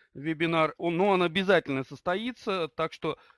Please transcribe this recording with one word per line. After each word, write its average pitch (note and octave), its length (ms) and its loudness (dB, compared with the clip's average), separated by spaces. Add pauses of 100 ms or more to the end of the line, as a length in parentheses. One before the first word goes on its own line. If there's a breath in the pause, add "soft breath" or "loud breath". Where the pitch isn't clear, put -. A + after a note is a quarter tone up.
(160 soft breath)
вебинар. D#3+ 640 0
Он, E3+ 180 0
но G3 120 4
он F#3 140 4
обязательно E3+ 600 2
состоится, F#3 840 -4
так D#3+ 240 -6
что - 240 -6 (200 soft breath)